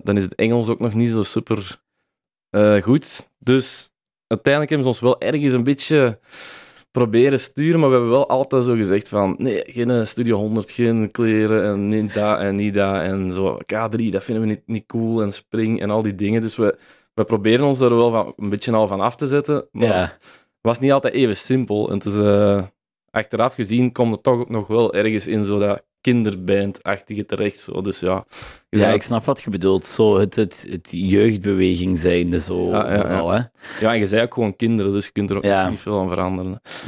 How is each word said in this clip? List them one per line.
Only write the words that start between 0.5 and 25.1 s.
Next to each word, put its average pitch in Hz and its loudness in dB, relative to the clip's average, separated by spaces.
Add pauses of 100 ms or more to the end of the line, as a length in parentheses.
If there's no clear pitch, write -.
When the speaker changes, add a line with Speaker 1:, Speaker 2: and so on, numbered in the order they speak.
Speaker 1:
ook 117 -2
nog 113 -2
niet 117 0
zo 113 0
super, - -4 (680)
eh, 104 4
goed. - 0 (100)
Dus - 0 (360)
uiteindelijk 143 0
hebben 127 0
ze - -8
ons 123 4
wel - 0
ergens 143 0
een 120 2
beetje 139 2 (720)
proberen 123 4
sturen, 160 0
maar 143 4
we 131 4
hebben 120 2
wel 135 2
altijd 131 0
zo 123 2
gezegd 104 0
van, 101 0
nee, 113 -2
geen, 120 -4
eh, 117 2
Studio 117 0
honderd, 107 -2
geen 113 0
kleren 107 2
en 101 -2
niet 107 -2
dat 104 0
en 98 -2
niet 101 -2
dat 98 2
en 92 -2
zo. 95 -2
K 113 -4
drie, 113 -2
dat 92 -2
vinden 113 -4
we 110 0
niet, 107 -4
niet 110 -8
cool 113 -2
en 101 -4
Spring 110 -4
en 101 -4
al 110 0
die 104 -4
dingen. 104 -2
Dus 113 -4
we, 107 0 (360)
we 110 0
proberen 110 2
ons 135 2
er 120 4
wel 117 4
van, 110 -2
een 104 -8
beetje 104 -2
al 110 4
van 98 -4
af 117 -2
te 147 -4
zetten, 143 -2
maar 113 0
Speaker 2:
Ja. 92 2
Speaker 1:
het - -8 (140)
was 117 0
niet 135 4
altijd 135 2
even 120 2
simpel. 107 0
En - -4
het 98 -4
is, 101 -4
eh, 101 4 (480)
achteraf 113 -2
gezien 120 0
komt 117 0
het - -8
toch 123 2
ook 120 -6
nog 107 -4
wel 113 0
ergens 107 0